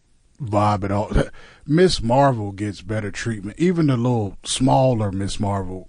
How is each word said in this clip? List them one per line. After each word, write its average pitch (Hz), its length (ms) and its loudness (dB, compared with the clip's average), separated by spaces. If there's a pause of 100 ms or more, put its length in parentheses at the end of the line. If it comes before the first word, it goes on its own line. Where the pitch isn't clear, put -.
(420)
vibe 104 420 0
at 98 60 -4
all. 101 220 -2 (280)
<laughs> - 260 -20
Miss 170 360 4
Marvel 117 480 2
gets 101 300 -6
better 101 320 -4
treatment. 104 480 -8
Even 170 280 2
the 131 80 2
little 117 460 0
smaller 131 720 2
Miss 98 260 -4
Marvel, 98 500 -4